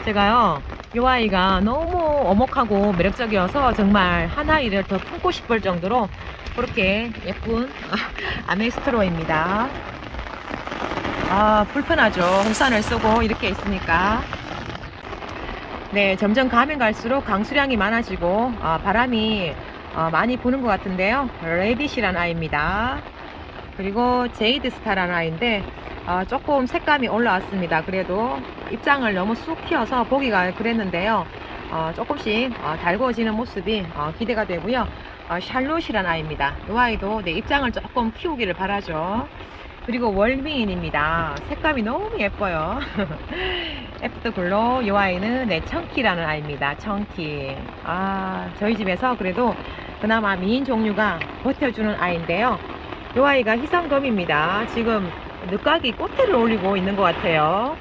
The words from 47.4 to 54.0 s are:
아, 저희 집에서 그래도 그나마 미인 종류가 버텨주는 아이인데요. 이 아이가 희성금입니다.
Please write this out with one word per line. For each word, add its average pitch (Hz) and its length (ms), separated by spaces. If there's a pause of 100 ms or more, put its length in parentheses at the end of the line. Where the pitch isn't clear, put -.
아, 185 640 (100)
저희 214 180
집에서 208 400
그래도 202 380 (460)
그나마 214 360
미인 220 280
종류가 214 560 (220)
버텨주는 240 560
아이인데요. 175 600 (580)
이 247 40
아이가 262 360
희성금입니다. 226 1120